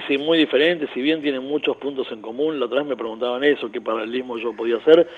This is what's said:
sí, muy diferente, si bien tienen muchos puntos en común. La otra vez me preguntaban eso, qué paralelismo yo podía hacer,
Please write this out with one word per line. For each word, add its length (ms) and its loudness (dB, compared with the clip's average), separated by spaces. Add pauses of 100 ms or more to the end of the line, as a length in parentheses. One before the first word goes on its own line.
sí, 120 0
muy 180 2
diferente, 560 4
si 80 -4
bien 220 0
tienen 200 -2
muchos 340 -2
puntos 340 -6
en 100 -12
común. 380 -4
La 80 0
otra 120 0
vez 80 -4
me 80 -2
preguntaban 480 -4
eso, 280 2
qué 100 -6
paralelismo 560 -4
yo 180 -6
podía 220 0
hacer, 300 8 (100)